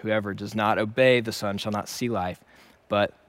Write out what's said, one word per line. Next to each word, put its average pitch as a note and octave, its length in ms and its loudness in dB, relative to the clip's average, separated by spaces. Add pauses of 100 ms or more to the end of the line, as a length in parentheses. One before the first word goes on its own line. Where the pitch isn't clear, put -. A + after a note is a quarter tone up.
Whoever G#2+ 320 -2
does G2+ 200 -8
not G#2+ 240 2
obey A#2+ 440 4
the A2+ 100 -6
Son G2+ 260 -4
shall G#2+ 140 -6
not G#2 180 -4
see B2 200 -4
life, F#2 300 -4 (500)
but G#2 240 2 (160)